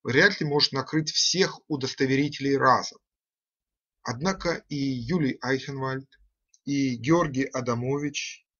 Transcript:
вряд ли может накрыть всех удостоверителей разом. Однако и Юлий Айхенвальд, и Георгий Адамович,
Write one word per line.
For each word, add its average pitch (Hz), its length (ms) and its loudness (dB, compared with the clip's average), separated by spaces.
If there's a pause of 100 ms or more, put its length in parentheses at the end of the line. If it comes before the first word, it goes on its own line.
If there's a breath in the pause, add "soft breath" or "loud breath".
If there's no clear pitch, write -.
вряд 170 360 4
ли 170 60 -2
может 143 260 2
накрыть 156 380 -2
всех - 580 0
удостоверителей 139 880 0
разом. 127 420 4 (1040)
Однако 170 680 -4
и 147 80 -6
Юлий 139 680 0
Айхенвальд, 131 680 -4 (560)
и 139 320 0
Георгий 139 480 2
Адамович, 131 1040 -4 (140)